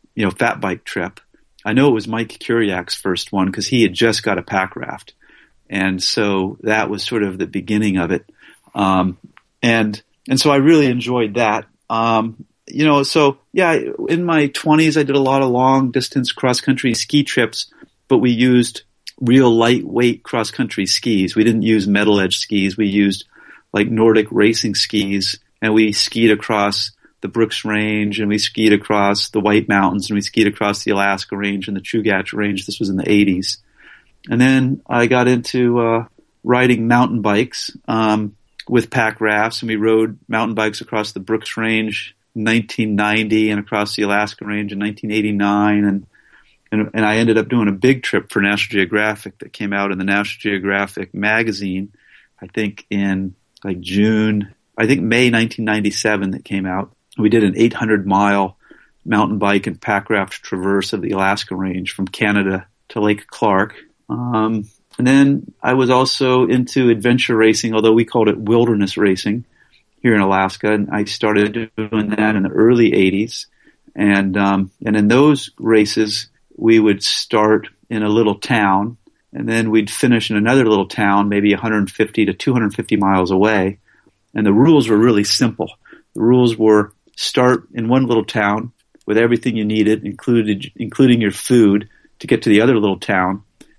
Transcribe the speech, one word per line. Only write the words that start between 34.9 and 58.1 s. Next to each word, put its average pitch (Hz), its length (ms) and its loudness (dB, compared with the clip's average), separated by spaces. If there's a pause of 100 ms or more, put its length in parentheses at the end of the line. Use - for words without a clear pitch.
got 123 200 2
into, 123 520 0
uh, 117 260 0 (380)
riding 123 440 2
mountain 120 340 2
bikes, 104 540 -2 (140)
um, 107 460 -2 (340)
with 117 200 0
pack 110 300 -2
rafts, 107 420 0
and 117 80 -6
we 110 60 -2
rode 110 420 0 (120)
mountain 113 260 -2
bikes 107 240 -2
across 107 320 -6
the - 80 -12
Brooks 107 380 -6
Range 110 580 -4 (200)
in 110 80 -6
nineteen 110 520 -2
ninety 107 540 0
and 104 100 -2
across 104 360 -4
the 104 80 -2
Alaska 101 420 -2
Range 104 260 -6
in 98 80 -8
nineteen 104 320 -6
eighty-nine. 104 720 0
And, 98 220 -2 (640)
and, 107 220 -2
and 110 100 -2
I 107 140 2
ended 113 220 2
up 104 100 -2
doing 117 180 0
a 101 40 2
big 123 320 0
trip - 280 -4
for 98 120 0
National 104 300 -2
Geographic 104 680 -2
that - 120 -18
came 101 220 -8
out 101 180 -2
in 90 60 -6
the 95 60 -6
National 101 360 -2
Geographic 98 760 -6
magazine, 101 760 -4 (480)
I 98 60 -18
think 104 460 -8
in, 95 420 -4 (300)
like, 92 160 -6
June, 104 760 0 (240)
I 110 80 0
think 135 160 0
May 120 300 2
nineteen 113 340 -2
ninety-seven 104 680 -2
that - 140 -10
came 98 220 -4
out. 95 280 -8 (220)
We 107 120 2
did 113 140 2
an 92 140 0
eight 117 160 2
hundred 107 320 -2
mile 98 500 0 (480)